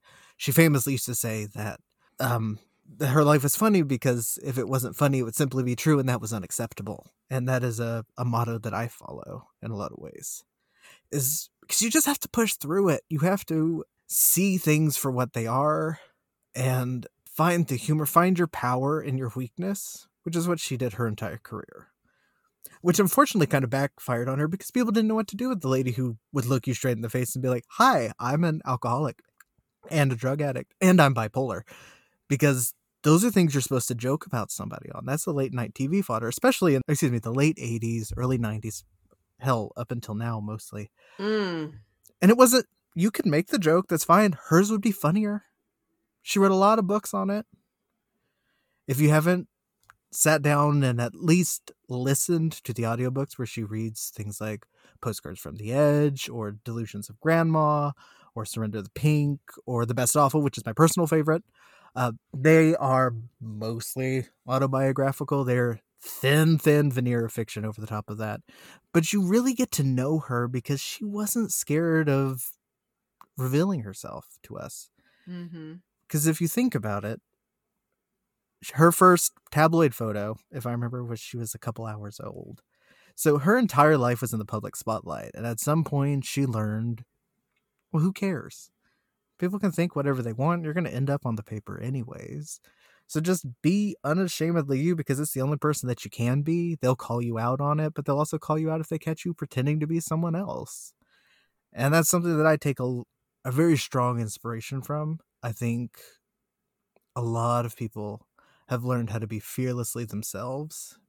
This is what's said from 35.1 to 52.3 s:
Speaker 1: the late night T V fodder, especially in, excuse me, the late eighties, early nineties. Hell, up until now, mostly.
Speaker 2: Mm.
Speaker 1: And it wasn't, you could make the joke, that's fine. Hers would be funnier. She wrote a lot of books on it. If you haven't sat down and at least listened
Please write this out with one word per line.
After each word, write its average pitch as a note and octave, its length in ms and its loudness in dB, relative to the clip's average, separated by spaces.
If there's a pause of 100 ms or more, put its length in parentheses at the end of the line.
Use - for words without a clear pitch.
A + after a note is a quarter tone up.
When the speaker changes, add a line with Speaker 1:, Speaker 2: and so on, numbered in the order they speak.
Speaker 1:
the D#3 80 -2
late C3+ 200 -2
night B2+ 220 -6
T C3 120 -2
V F#3+ 140 2
fodder, A#2 260 -2
especially F3 480 2
in, C3 120 2
excuse D3 240 2
me, A#2+ 80 0
the A2+ 140 -6
late D3 260 2
eighties, A2+ 580 -4
early B2+ 200 0
nineties. A2 460 -6 (560)
Hell, B2 360 -2
up A#2 160 -8
until A#2 240 -8
now, A2+ 240 -4
mostly. G#2+ 520 -10 (280)
Speaker 2:
Mm. F#3+ 600 -4 (420)
Speaker 1:
And F#3 100 8
it A#3+ 60 6
wasn't, B3+ 300 6 (280)
you F#3 160 2
could - 140 -4
make D#3+ 220 2
the C4+ 120 0
joke, E3+ 300 4
that's D#3+ 160 -2
fine. F#3+ 320 6 (100)
Hers G3 240 6
would G#3+ 100 0
be A3 100 2
funnier. G#3 520 0 (800)
She - 180 -2
wrote G3 120 6
a F#3+ 40 4
lot G3+ 240 6
of F#3+ 80 0
books G#3 260 -2
on G3 160 -2
it. G#3 160 -4 (1400)
If C3+ 120 0
you D3+ 100 6
haven't E3 380 2 (640)
sat D#3 300 2
down D3 420 4
and B2 180 0
at A#2+ 120 -2
least F3 600 0 (160)
listened C#3 640 0